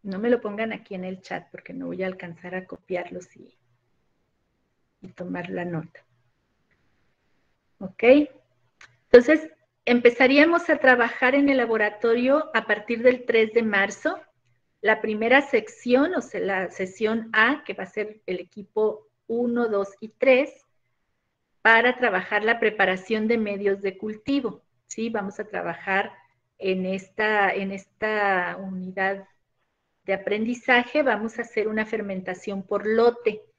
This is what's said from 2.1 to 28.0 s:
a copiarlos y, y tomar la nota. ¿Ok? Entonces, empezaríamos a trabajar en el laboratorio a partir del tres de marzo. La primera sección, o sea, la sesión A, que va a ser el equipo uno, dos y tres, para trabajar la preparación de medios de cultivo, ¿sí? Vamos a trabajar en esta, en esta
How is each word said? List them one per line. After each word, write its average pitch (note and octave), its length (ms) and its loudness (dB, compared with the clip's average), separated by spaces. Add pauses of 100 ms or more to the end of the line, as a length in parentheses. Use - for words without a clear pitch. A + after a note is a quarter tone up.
a F#3 120 -10
copiarlos F3+ 720 -12
y, - 200 -20 (1400)
y F#3 80 -20
tomar F3+ 420 -10
la F3 140 -6
nota. E3+ 400 -10 (1700)
¿Ok? F#3+ 240 -10 (1080)
Entonces, D4 400 6 (340)
empezaríamos C4+ 880 4
a D4 80 2
trabajar B3+ 560 2
en C#4+ 140 4
el C#4 80 4
laboratorio A#3 1000 0
a G#3+ 120 0
partir A3 360 -4
del B3+ 220 4
tres A3 280 2
de A3+ 120 2
marzo. G#3+ 560 -2 (600)
La G#3+ 200 2
primera A3+ 420 2
sección, B3+ 760 0
o B3+ 40 0
sea, G3 200 -10
la F#3+ 320 -2
sesión A3 600 -4
A, A#3 320 2
que - 100 -10
va F#3+ 100 -8
a - 20 -10
ser G#3+ 400 -10
el F3+ 140 -6
equipo G#3+ 680 -4 (220)
uno, A#3+ 400 -2
dos G3 220 -2 (100)
y A3 80 -16
tres, - 580 2 (960)
para A#3 340 4
trabajar G#3 460 -2
la A3+ 160 0
preparación G#3 680 0
de A#3 100 0
medios G3+ 440 -2
de F#3+ 140 -6
cultivo, G#3+ 680 -6 (260)
¿sí? A3+ 200 -6
Vamos G3+ 300 -6
a G#3 60 -8
trabajar F#3 680 -4 (460)
en F#3+ 260 -2
esta, G3 680 0
en G3 160 -4
esta G3 880 -4